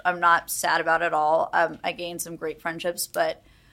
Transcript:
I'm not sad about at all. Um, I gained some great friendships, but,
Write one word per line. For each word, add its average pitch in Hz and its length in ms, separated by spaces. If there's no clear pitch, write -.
I'm 175 160
not 170 320
sad 165 280
about 165 220
at 170 100
all. 156 400
Um, 165 300
I 180 100
gained 170 300
some 170 140
great 156 260
friendships, 170 460
but, 165 340